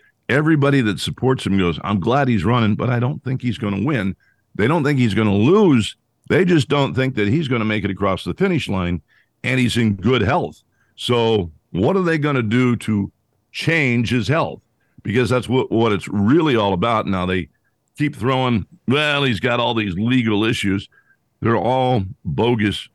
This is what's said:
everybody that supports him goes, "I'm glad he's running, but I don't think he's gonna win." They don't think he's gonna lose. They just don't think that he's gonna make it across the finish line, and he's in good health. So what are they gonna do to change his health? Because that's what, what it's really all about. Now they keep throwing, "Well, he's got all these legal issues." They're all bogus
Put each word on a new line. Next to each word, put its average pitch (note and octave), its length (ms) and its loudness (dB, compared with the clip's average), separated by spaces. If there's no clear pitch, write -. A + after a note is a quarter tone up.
everybody C#3+ 520 2
that G#2+ 180 0
supports - 460 -2
him G2 120 0
goes, F2 260 0
"I'm G2+ 160 -2
glad C3 280 0
he's G#2+ 180 0
running, A2 300 2
but A2+ 140 -2
I B2 100 0
don't B2 240 -4
think C3 180 -6
he's A#2+ 160 -4
gonna G2+ 260 -4
win." G#2+ 320 -2
They G#2+ 120 0
don't D#3+ 160 0
think C#3+ 160 0
he's A#2 140 2
gonna G#2 220 2
lose. C#3+ 600 4
They E3 160 4
just E3+ 220 2
don't C#3+ 280 0
think C3 200 -2
that G#2 120 0
he's D3 200 0
gonna A2+ 180 -2
make G#2+ 180 -2
it G2 80 -2
across F#2+ 320 -2
the F2 100 -6
finish F3+ 340 -2
line, F2+ 340 -2
and B2+ 160 0
he's A#2+ 180 0
in A2 180 2
good A2 260 0
health. A2 420 -2
So A2+ 560 0
what A2+ 240 0
are F#3+ 80 0
they E3 140 0
gonna C#3+ 260 0
do A#2+ 340 2
to G2+ 340 -4
change B2+ 580 0
his A#2+ 180 -2
health? C3 340 -2
Because A#2 260 0
that's B2 180 0
what, B2 240 0
what A2+ 200 2
it's G2 160 -2
really B2+ 480 2
all G2+ 180 2
about. A2 320 0
Now F#2 220 -2
they F#2 220 -4
keep D3 180 -2
throwing, B2 500 0
"Well, C#3+ 360 0
he's A#2+ 160 0
got A#2+ 200 0
all A#2+ 140 0
these G#2+ 220 -2
legal A2+ 480 0
issues." G2+ 440 -2
They're A2+ 160 2
all B2+ 460 0
bogus G#2 720 -2